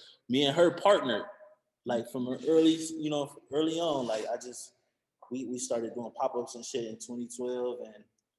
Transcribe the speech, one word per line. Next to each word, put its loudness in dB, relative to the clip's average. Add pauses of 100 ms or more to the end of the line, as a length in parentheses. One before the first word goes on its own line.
(280)
me 4
and 2
her 8
partnered, 4 (600)
like, -2
from -4 (220)
early, 8
you -6
know, -4 (160)
early 0
on. 0
Like, -2
I -4
just, -14 (580)
we, -6
we -6
started -4
doing -8
pop-ups -2
and -12
shit -6
in -10
twenty -10
twelve, -4
and -20 (340)